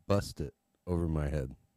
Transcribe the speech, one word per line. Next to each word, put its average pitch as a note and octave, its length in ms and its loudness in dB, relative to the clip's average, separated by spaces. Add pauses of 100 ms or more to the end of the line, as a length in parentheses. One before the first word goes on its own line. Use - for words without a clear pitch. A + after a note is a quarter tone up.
bust - 340 0
it C#2+ 120 -6 (320)
over E2+ 220 2
my D#2 220 2
head. C2+ 260 -2 (220)